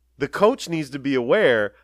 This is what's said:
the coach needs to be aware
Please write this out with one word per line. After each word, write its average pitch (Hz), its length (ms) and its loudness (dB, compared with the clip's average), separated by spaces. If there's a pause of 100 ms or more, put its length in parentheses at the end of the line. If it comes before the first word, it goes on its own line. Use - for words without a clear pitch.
(200)
the 139 80 -2
coach 214 420 0
needs 156 220 -6
to 139 80 -10
be 135 160 -2
aware 123 580 2 (100)